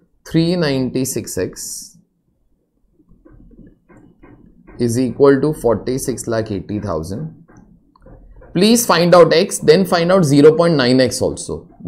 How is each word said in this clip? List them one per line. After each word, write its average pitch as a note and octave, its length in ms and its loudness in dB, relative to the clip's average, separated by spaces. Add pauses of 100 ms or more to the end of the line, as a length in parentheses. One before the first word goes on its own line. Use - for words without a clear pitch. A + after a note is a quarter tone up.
(300)
three E3 260 0
ninety-six C3 840 -6
X - 600 -10 (2750)
is A#2+ 200 -4
equal C3 420 2
to D3+ 140 -2
forty-six A#2+ 720 -4
lakh A2+ 240 -4
eighty G2+ 280 -8
thousand. G2 680 -10 (1040)
Please A3 320 2
find F3 300 2
out E3 180 6
X, F#3 260 0
then E3 280 2
find F3 260 0
out F#3+ 120 2
zero D3 300 6
point E3+ 200 0
nine B2+ 260 2
X B2 220 -2
also, D2+ 440 -8 (220)